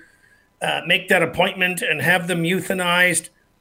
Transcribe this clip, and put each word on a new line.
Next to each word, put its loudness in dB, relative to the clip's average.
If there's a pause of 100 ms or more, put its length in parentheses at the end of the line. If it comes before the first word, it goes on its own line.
(600)
uh, -4
make 0
that 4
appointment -2
and -4
have 2
them -2
euthanized. 0 (300)